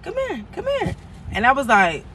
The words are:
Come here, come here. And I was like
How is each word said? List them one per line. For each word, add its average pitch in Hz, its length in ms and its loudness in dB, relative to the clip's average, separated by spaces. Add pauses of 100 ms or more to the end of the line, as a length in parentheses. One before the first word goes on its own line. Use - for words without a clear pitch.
Come 440 120 -10 (140)
here, 240 240 -8
come - 120 -10 (140)
here. 415 160 -2 (360)
And 196 140 -2
I 247 60 6
was 269 160 2
like 190 360 4 (120)